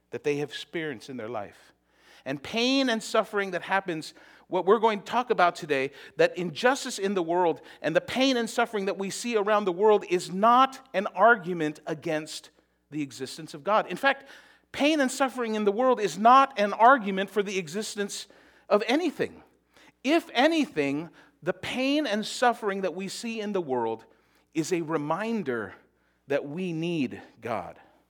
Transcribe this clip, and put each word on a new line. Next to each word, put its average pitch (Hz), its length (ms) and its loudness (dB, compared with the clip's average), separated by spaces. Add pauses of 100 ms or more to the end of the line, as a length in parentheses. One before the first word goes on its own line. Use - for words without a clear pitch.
(120)
that 123 120 -8
they 147 140 0
have 143 120 -4
experienced 156 600 -10
in 131 80 -12
their 110 120 -10
life. 104 440 -12 (520)
And 135 180 -8
pain 254 460 0
and 226 120 -2
suffering 202 500 -2
that 175 120 -6
happens, 185 500 -2 (360)
what 170 160 -2
we're 202 120 6
going 208 220 0
to - 60 -12
talk 240 260 -2
about 175 240 2
today, 139 360 -2 (260)
that 175 200 4
injustice 226 600 0
in 196 140 -2
the 185 100 0
world 165 380 0 (200)
and 160 140 0
the 175 60 2
pain 262 340 0
and 233 140 -2
suffering 220 360 -2
that 190 120 -2
we 196 120 -4
see 233 280 -2
around 208 280 2
the 185 60 2
world 208 380 4
is 175 220 -2
not 240 640 4
an 196 220 -2
argument 175 720 2
against 156 600 -6 (420)
the 151 100 -6
existence 131 520 -10
of 147 100 -14
God. 202 240 2
In 180 100 -8
fact, - 300 -2 (440)
pain 302 280 2
and 262 100 2
suffering 247 460 -2
in 214 80 -2
the 202 80 2
world 247 280 2
is 180 200 -4
not 262 400 6
an 202 140 0
argument 202 560 4
for 214 120 -2
the 196 160 -4
existence 196 680 -6 (400)
of 208 180 4
anything. 277 560 -2 (600)
If 311 300 0
anything, 170 760 0 (320)
the - 120 -4
pain 277 520 -2
and 214 200 -2
suffering 220 560 0
that 170 140 -4
we 190 120 -8
see 226 320 -8
in 208 140 -4
the 190 80 0
world 120 440 -2 (480)
is 156 200 -2
a 170 80 0
reminder 156 920 -4 (540)
that 139 180 -2
we 170 280 -6
need 156 480 -4 (200)
God. 107 380 -8 (300)